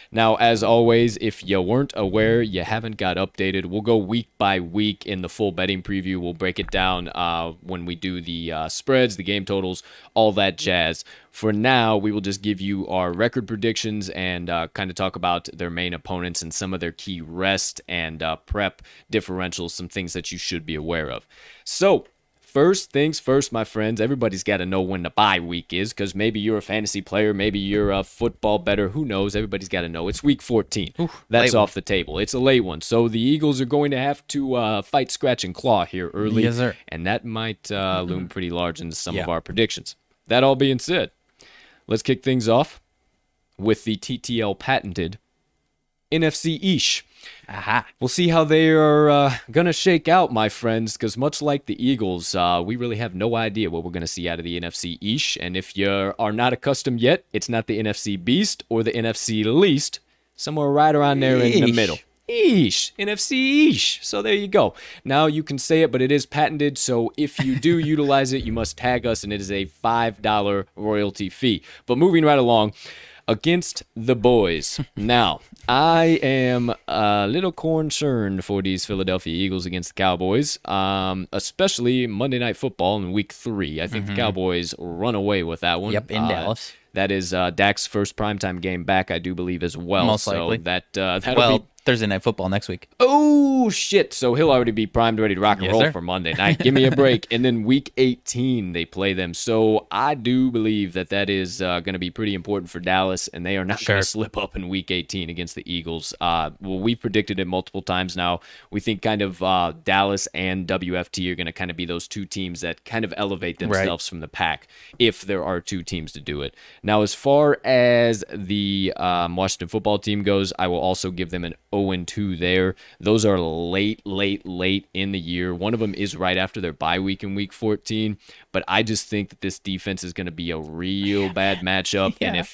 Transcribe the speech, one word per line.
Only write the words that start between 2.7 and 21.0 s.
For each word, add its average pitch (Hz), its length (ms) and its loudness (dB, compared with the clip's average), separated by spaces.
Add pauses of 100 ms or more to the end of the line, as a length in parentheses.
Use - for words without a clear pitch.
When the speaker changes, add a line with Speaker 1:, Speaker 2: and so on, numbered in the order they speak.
Speaker 1:
got 92 180 -2
updated, 95 480 -2
we'll 92 160 -4
go 113 160 4
week 110 400 -2
by 98 240 0
week 98 460 -4
in 95 160 -6
the 87 80 -8
full 101 220 -2
betting 92 300 -4
preview. 95 360 -4
We'll 87 160 -6
break 90 240 -4
it 95 120 -8
down, 92 440 -2
uh, 82 380 -4 (100)
when 87 240 -10
we 87 80 -6
do 90 260 -6
the, 82 320 -8
uh, 78 160 -6
spreads, 127 480 2
the 98 60 -8
game 98 240 -2
totals, 92 360 -4 (300)
all 110 200 4
that 95 260 2
jazz. 85 440 0 (280)
For 110 200 -2
now, 113 460 2
we 104 160 0
will 104 80 -2
just 98 220 -6
give 101 180 -2
you 98 280 -2
our 90 220 0
record 107 380 -2
predictions 107 600 -4
and, 87 400 -6
uh, 82 240 -2
kinda 92 180 -6
talk 95 240 -4
about 87 340 -2
their 85 200 -8
main 87 240 -4
opponents 87 480 -6
and 82 100 -10
some 95 220 -6
of 87 60 -8
their 85 120 -4
key 90 300 -12
rest 87 680 -2
and, 80 340 -6
uh, 80 140 -2
prep - 460 -6 (280)
differentials, 92 600 -4
some 87 180 -10
things 90 240 -8
that 87 180 -8
you 90 60 -10
should 82 300 -8
be 80 80 -6
aware 78 360 -4